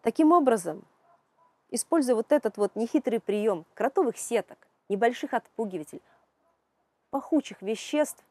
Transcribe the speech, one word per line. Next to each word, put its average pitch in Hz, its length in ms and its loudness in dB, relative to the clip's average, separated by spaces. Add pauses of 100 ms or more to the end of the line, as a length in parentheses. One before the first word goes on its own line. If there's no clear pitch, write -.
Таким 311 300 4
образом, 226 520 2 (840)
используя 254 460 0
вот 220 160 -2
этот 277 260 2
вот 202 180 0
нехитрый 233 440 -2
приём 208 540 -2
кротовых 269 440 0
сеток, - 400 -4 (320)
небольших 233 440 -2
отпугивателей, 185 680 -8 (1080)
пахучих 277 520 -2
веществ 220 680 -4